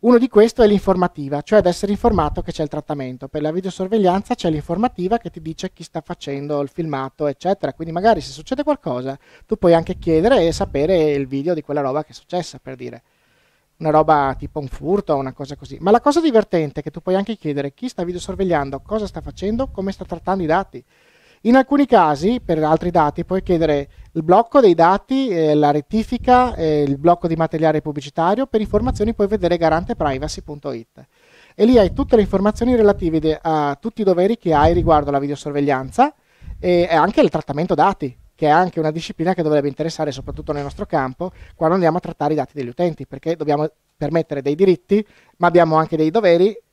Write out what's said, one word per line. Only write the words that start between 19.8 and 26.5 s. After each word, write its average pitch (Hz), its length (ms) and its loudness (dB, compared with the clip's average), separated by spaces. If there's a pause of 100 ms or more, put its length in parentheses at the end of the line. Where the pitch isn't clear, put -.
sta 190 140 -10
trattando 180 380 -6
i 160 40 -4
dati. 160 380 -4 (600)
In 240 120 6
alcuni 277 300 4
casi, 180 580 2
per 160 180 0
altri 160 280 0
dati, 165 340 0
puoi 185 180 -4
chiedere 156 460 0 (240)
il 165 100 -6
blocco 208 380 4
dei 196 140 8
dati, 220 560 2
eh, 160 240 2
la 147 160 4
rettifica, 233 840 0